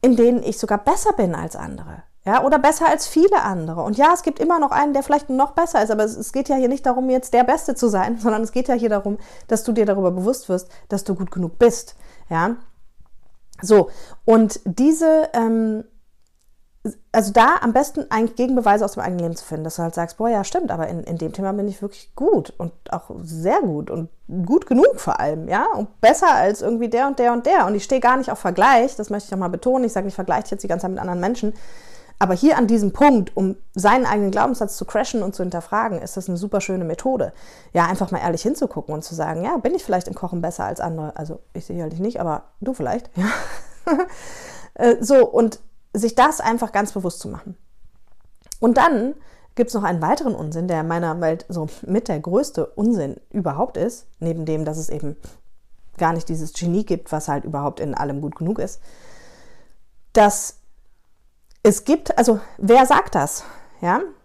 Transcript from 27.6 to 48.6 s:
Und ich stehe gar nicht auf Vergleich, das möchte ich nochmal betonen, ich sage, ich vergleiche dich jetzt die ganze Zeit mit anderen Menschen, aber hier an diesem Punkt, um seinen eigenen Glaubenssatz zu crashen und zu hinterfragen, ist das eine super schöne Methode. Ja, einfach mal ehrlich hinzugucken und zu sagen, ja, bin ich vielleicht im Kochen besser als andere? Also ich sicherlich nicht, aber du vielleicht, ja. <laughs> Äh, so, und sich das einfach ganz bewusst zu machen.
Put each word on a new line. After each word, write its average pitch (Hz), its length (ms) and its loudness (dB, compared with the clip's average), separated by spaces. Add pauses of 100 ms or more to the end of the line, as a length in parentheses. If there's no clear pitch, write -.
Und 208 80 0
ich 202 100 -2
stehe 262 160 0
gar - 160 4
nicht 262 140 -2
auf - 80 -4
Vergleich, 226 580 4
das 208 140 -8
möchte 202 160 -6
ich - 40 -14
nochmal 185 200 -2
betonen, 254 340 0
ich 220 80 -2
sage, 196 160 -2
ich 190 60 -8
vergleiche 190 300 -2
dich - 80 -8
jetzt 196 100 -8
die 196 60 -8
ganze 180 160 -2
Zeit 185 80 -4
mit 185 80 -6
anderen 180 200 -4
Menschen, 208 320 -2 (720)
aber 185 120 2
hier 285 240 4
an 240 80 2
diesem 208 260 2
Punkt, 262 420 4
um 190 220 -2 (160)
seinen 208 320 2
eigenen 208 260 0
Glaubenssatz 220 460 -2
zu - 80 -8
crashen 220 380 -2
und 190 120 -6
zu - 80 -6
hinterfragen, 185 600 -4
ist - 160 -10
das 180 100 -10
eine 180 80 -4
super 196 240 -2
schöne 185 240 -4
Methode. 175 480 -4 (400)
Ja, 170 140 2
einfach 185 240 -2
mal 175 80 -4
ehrlich 175 240 -2
hinzugucken 226 500 -4
und 156 100 -6
zu - 120 -14
sagen, 160 280 -6
ja, 294 140 -4
bin 254 180 -2
ich 370 80 -4
vielleicht 180 240 -2
im 190 80 -10
Kochen 175 280 -6
besser 175 240 -6
als - 140 -6
andere? 160 360 -6
Also 156 240 -12 (140)
ich 180 100 -12
sicherlich 165 340 -8
nicht, 214 220 -4
aber 160 240 -4 (160)
du 254 140 -4
vielleicht, 151 420 -6
ja. 180 100 0 (600)
<laughs> 339 200 0 (680)
Äh, 240 260 4
so, 247 280 6
und 226 300 2 (340)
sich 226 220 0
das - 260 4
einfach 226 320 -2
ganz 208 200 0
bewusst 185 280 -6
zu - 80 -12
machen. - 280 -14 (1040)